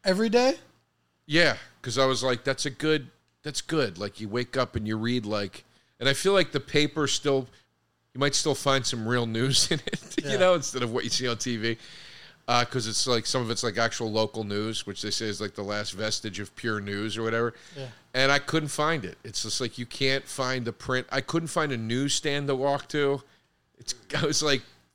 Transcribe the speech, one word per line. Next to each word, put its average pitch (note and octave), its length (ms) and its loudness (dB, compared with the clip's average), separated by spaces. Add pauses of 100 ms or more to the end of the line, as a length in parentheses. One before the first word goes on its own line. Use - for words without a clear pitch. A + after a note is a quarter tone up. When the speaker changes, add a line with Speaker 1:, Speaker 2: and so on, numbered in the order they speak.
Speaker 1:
Every G3 260 2
day? B3 240 4 (720)
Speaker 2:
Yeah, D3+ 320 4 (240)
'cause A#2+ 160 -4
I C3+ 80 6
was C3 160 2
like, B2+ 220 0
"That's C3+ 200 -2
a D3 60 -2
good, D3+ 380 0 (340)
that's D3+ 180 -6
good." A#2 380 -2
Like, G2+ 200 -6
you G#2+ 120 -8
wake B2 260 -4
up B2 200 0
and G#2+ 120 -4
you A2 80 -2
read, A#2 300 -2
like, G2+ 380 -4 (360)
and B2+ 80 6
I C#3 60 6
feel F#3+ 180 4
like F#3 200 6
the C#3 80 0
paper D3 460 2
still, C3+ 400 2 (680)
you B2+ 40 -8
might C#3 160 2
still D3 200 2
find C3+ 320 2
some A2+ 200 -2
real A#2+ 200 2
news A#2 440 2
<laughs> - 0 -
in D#3+ 160 0
it, - 360 -8
Speaker 1:
Yeah. C#3 100 -4
Speaker 2:
you C3+ 60 0
know, F#3 160 6
instead B2+ 280 -2
of A#2 80 0
what A#2+ 140 -2
you A#2 60 -4
see B2+ 180 0
on A#2 80 -2
T A#2+ 220 -4
V. A2+ 180 0 (720)
Uh, A#2+ 180 4
'cause A#2 220 -2
it's, A2 200 0
like, A#2+ 200 2
some B2+ 160 0
of A2+ 80 -4
it's, A2+ 120 -2
like, A2 140 -2
actual A2+ 340 0
local A2 320 0
news, G#2 440 -4
which G2 160 -8
they G#2+ 80 -4
say A2 160 -2
is, G2+ 120 -6
like, G#2 160 -6
the G#2 80 -8
last G#2 300 -4
vestige G#2 480 -4
of - 160 -12
pure G#2+ 240 -4
news G2+ 380 -4
or A2+ 40 -4
whatever. A2+ 300 0 (240)
Speaker 1:
Yeah. C3 120 -12 (260)
Speaker 2:
And C3+ 180 4
I C#3+ 60 4
couldn't D3+ 320 -2
find D3+ 340 0
it. E2 180 -12
It's - 200 -6
just, A2 180 -4
like, A#2+ 160 -4
you B2 80 -8
can't C3+ 420 0
find B2+ 380 -2
the A#2 80 -4
print. B2+ 400 -4
I C3+ 80 0
couldn't E3 280 -4
find D3+ 240 0
a A#2+ 40 -2
newsstand C#3 720 -2
to C#3 60 2
walk C#3 340 0
to. C#3 340 2 (560)
It's, - 160 -8 (220)
I D#3+ 80 2
was C#3+ 180 2
like C#3 200 4 (320)